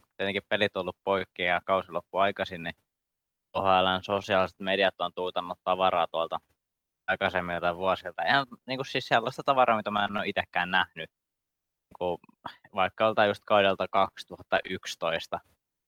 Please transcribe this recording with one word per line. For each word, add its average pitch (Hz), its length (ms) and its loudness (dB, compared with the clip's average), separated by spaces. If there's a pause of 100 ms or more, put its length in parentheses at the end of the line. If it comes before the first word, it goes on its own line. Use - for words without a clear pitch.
(180)
tietenkin 98 320 -2
pelit 104 280 0
ollut 90 260 -6
poikki 95 400 -2
ja 87 220 0
kausi 92 260 0
loppu 85 260 -6
aikaisin, 95 460 -2
niin 85 100 -8 (800)
K - 20 -20
H 92 280 4
L:n 92 200 2
sosiaaliset 95 560 0
mediat 95 420 0
on 87 140 -4
tuutannut 90 480 -6
tavaraa 90 440 2
tuolta 82 320 -4 (680)
aikaisemmilta 87 680 -2
vuosilta. 90 480 -2
Ihan 131 240 2 (200)
niinku 131 160 -6
siis - 240 -6
sellaista 123 360 0
tavaraa, 123 340 4
mitä 107 140 -4
mä 104 140 0
en 101 120 -6
oo 98 60 -4
itekään 90 480 -4
nähnyt. 87 380 -2 (800)
Niinku, 90 300 -4 (560)
vaikka 95 280 0
joltain 110 240 4
just 101 180 -2
kaudelta 98 420 4
kaksituhatta - 800 -2
yksitoista, 85 720 -6 (480)